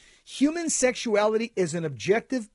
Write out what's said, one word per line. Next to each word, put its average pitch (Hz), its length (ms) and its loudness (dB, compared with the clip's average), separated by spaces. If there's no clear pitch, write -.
"Human 320 460 0
sexuality 220 840 0
is 175 180 0
an 170 100 -4
objective 190 720 -2